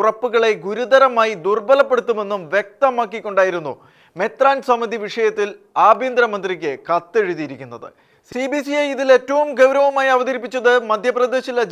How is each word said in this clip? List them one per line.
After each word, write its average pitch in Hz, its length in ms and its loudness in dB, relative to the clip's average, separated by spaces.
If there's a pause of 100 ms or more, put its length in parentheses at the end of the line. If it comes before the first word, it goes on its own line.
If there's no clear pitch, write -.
ഉറപ്പുകളെ 220 520 2 (140)
ഗുരുതരമായി 226 720 2 (100)
ദുർബലപ്പെടുത്തുമെന്നും 214 960 0 (140)
വ്യക്തമാക്കിക്കൊണ്ടായിരുന്നു 202 1160 -2 (460)
മെത്രാൻ 269 380 0 (100)
സമിതി 233 280 -2 (100)
വിഷയത്തിൽ 208 420 -2 (400)
ആഭ്യന്തരമന്ത്രിക്ക് 208 840 0 (200)
കത്തെഴുതിയിരിക്കുന്നത്. 151 1000 -4 (440)
സി 247 100 -6 (100)
ബി 294 120 -2
സി 285 160 -8
ഐ 294 140 -2
ഇതിൽ 262 220 -2
ഏറ്റവും 277 320 0 (100)
ഗൗരവമായി 269 560 4
അവതരിപ്പിച്ചത് 247 580 0 (180)
മധ്യപ്രദേശിലെ 240 800 -2